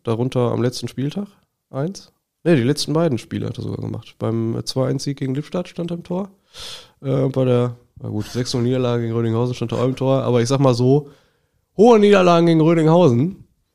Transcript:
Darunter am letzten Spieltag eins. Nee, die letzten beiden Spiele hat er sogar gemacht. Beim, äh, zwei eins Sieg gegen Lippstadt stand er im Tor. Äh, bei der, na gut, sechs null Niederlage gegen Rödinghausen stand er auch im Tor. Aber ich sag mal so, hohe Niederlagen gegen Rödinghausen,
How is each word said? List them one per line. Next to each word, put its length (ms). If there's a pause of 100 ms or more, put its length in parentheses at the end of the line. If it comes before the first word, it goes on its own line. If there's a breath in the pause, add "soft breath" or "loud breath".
Darunter 500
am 100
letzten 260
Spieltag 400 (420)
eins. 420 (320)
Nee, 120
die 60
letzten 300
beiden 260
Spiele 280
hat 120
er 60
sogar 160
gemacht. 380
Beim, 380
äh, 80
zwei 240
eins 140
Sieg 160
gegen 160
Lippstadt 340
stand 220
er 60
im 80
Tor. 260 (680 loud breath)
Äh, 280
bei 160
der, 320 (240)
na 100
gut, 160
sechs 280
null 80
Niederlage 400
gegen 120
Rödinghausen 400
stand 180
er 60
auch 80
im 100
Tor. 260
Aber 200
ich 60
sag 120
mal 140
so, 340 (680 soft breath)
hohe 220
Niederlagen 480
gegen 140
Rödinghausen, 840 (300)